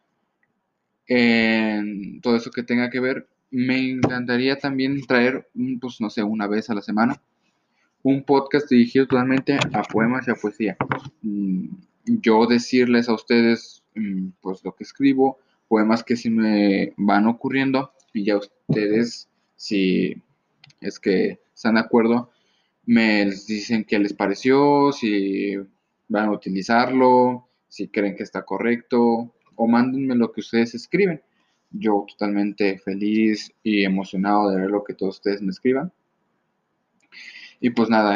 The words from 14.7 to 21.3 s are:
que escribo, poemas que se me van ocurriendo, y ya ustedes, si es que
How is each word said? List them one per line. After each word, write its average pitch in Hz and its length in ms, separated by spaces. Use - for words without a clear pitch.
que - 100
escribo, 135 540
poemas 110 360
que 120 120
se 117 160
me 104 680
van 104 300
ocurriendo, 135 640
y 104 100
ya 104 120
ustedes, 107 920
si 92 680
es - 180
que - 400